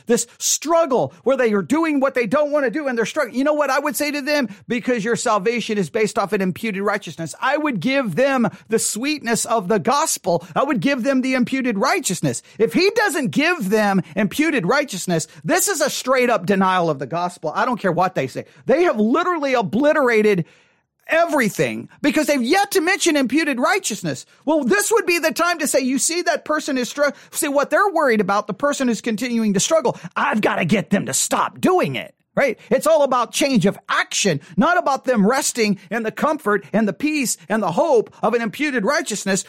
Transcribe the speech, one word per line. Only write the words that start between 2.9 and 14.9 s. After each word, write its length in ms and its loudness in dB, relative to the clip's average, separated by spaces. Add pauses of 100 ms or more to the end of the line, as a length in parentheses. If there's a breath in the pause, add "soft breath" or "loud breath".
they're 80 0
struggling, 320 -4
you 60 0
know 120 2
what 140 0
I 100 0
would 180 -2
say 120 -2
to 120 -4
them? 260 0 (180 loud breath)
"Because 380 -2
your 140 -2
salvation 600 0
is 120 -2
based 280 -2
off 140 -2
an 100 0
imputed 400 -4
righteousness." 600 -6
I 160 0
would 240 -2
give 340 0
them 320 2 (220 loud breath)
the 100 2
sweetness 640 -2
of 240 -2
the 120 2
gospel. 760 0
I 80 2
would 160 0
give 240 0
them 200 2
the 100 -2
imputed 440 -2
righteousness. 640 -2 (160 loud breath)
If 160 2
he 180 4
doesn't 400 0
give 380 0
them 320 2 (140 loud breath)
imputed 500 0
righteousness, 640 -2 (160 loud breath)